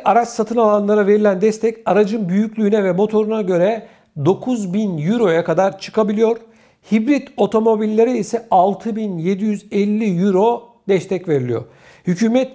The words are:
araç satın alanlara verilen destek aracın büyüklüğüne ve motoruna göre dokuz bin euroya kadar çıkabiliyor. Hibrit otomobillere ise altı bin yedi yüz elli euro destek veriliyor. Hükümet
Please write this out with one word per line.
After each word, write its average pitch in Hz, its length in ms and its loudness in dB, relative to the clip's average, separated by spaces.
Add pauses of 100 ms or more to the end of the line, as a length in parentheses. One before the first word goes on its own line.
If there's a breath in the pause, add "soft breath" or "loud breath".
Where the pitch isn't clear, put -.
araç 226 240 2
satın 226 280 -4
alanlara 208 500 2
verilen 208 340 2
destek 220 440 -2
aracın 202 440 0
büyüklüğüne 208 560 0
ve 185 80 0
motoruna 214 500 0
göre 190 440 0 (380 loud breath)
dokuz 196 500 -2
bin 185 380 -2
euroya 180 320 2
kadar 170 340 0
çıkabiliyor. 220 580 0 (560 soft breath)
Hibrit 254 440 0
otomobillere 220 840 2
ise 220 320 -6
altı 196 460 2
bin 208 220 -6
yedi 185 260 -2
yüz 208 280 -4
elli 202 540 0
euro 220 420 2 (200)
destek 185 400 -2
veriliyor. 123 360 -2 (420 soft breath)
Hükümet 226 480 0